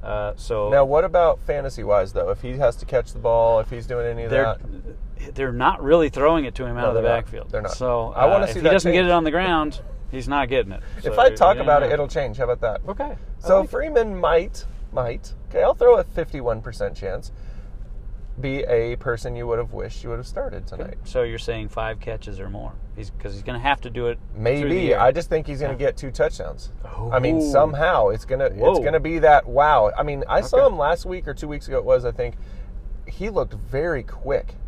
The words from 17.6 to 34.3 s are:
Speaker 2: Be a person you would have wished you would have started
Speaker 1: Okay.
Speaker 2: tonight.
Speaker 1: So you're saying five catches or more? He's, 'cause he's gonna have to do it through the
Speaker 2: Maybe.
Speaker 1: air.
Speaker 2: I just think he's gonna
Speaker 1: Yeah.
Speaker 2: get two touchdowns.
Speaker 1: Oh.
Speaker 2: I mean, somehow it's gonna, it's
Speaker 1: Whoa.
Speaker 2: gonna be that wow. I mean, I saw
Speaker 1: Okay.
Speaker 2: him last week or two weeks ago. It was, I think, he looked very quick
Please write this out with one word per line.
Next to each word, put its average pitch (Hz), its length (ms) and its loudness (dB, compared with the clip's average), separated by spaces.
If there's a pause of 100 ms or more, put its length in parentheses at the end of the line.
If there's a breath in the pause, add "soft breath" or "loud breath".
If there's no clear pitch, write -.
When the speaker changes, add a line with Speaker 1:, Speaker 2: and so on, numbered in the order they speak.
Speaker 2:
Be 135 240 -4
a 120 320 0
person 120 400 -6
you 120 120 -6
would 117 120 0
have 117 140 -6
wished 98 280 -8
you - 100 -10
would 117 60 -6
have 127 100 -10
started 98 440 -8
Speaker 1:
Okay. - 100 -12
Speaker 2:
tonight. - 220 -10
Speaker 1:
So 127 200 -2
you're 117 140 -4
saying 110 300 -6
five 110 320 -6
catches 104 400 -10
or 98 100 -8
more? 110 220 -10 (240)
He's, 110 240 -10
'cause 101 140 -8
he's 101 100 -10
gonna 123 160 -6
have 139 220 0
to 127 80 -8
do 120 180 -2
it 120 100 -2 (160)
through 104 100 -6
the 139 200 2
Speaker 2:
Maybe. 156 300 2
Speaker 1:
air. - 80 2
Speaker 2:
I 127 100 6
just 165 180 -2
think 160 160 0
he's 143 140 -6
gonna 135 140 -4
Speaker 1:
Yeah. 127 60 -8
Speaker 2:
get 139 180 0
two 135 120 -8
touchdowns. 117 600 -4 (140)
Speaker 1:
Oh. 113 260 -6
Speaker 2:
I 127 80 4
mean, 156 220 2
somehow 147 680 4
it's - 140 -2
gonna, 131 220 -2
it's 117 100 0
Speaker 1:
Whoa. 151 260 6
Speaker 2:
gonna 156 200 4
be 160 180 -2
that 147 260 8
wow. 123 520 6
I 127 60 0
mean, 143 260 -2
I 151 100 4
saw - 180 2
Speaker 1:
Okay. 277 100 8
Speaker 2:
him 202 100 2
last 156 280 0
week 185 220 -6
or 143 60 -6
two 151 160 -8
weeks 147 180 -8
ago. 135 120 -2
It 110 60 -6
was, 127 200 4
I 117 60 -2
think, 120 240 -4 (720 loud breath)
he - 240 -6
looked 165 260 -2
very 135 480 -4
quick - 520 -4 (120)